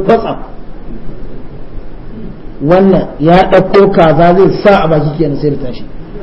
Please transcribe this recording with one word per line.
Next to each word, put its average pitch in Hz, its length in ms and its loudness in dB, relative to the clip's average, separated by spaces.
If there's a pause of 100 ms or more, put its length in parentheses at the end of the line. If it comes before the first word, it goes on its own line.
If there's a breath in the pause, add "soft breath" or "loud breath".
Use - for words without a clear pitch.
kwatsam. 196 320 0 (2250)
Wannan 180 440 4 (140)
ya 165 160 4 (160)
ɗauko 196 380 4
kaza 170 440 4
zai 190 160 4 (120)
sa 196 220 4
a - 40 -2
baki 151 300 0
kenan 143 200 -2
sai 147 180 -2
ta 135 100 -6
tashi. 117 180 -8 (380)